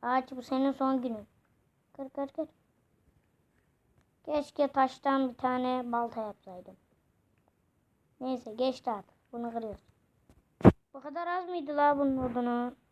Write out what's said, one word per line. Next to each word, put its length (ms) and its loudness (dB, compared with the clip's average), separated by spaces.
Ağaç, 300 0
bu 100 -10
senin 300 0
son 300 0
günün. 260 -6
Kır, 160 -10
kır, 180 -6
kır. 200 -6
Keşke 420 0
taştan 640 2
bir 60 -14
tane 560 -2
balta 300 -2
yapsaydım. 540 -12
Neyse, 340 -6
geçti 380 -2
artık. 260 -8
Bunu 200 -6
kırıyoruz. 380 -8
Bu 80 -14
kadar 260 -6
az 220 -2
mıydı 280 -4
la 220 6
bunun 180 2
odunu? 580 -2